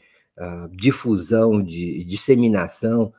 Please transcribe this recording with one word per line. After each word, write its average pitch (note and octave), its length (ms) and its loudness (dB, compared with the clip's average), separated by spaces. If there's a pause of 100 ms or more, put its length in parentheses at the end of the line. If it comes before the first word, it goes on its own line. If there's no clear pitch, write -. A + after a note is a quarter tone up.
(380)
ah, F2 340 -12
difusão, A2 920 2
de F2 440 -6
disseminação A2+ 1120 2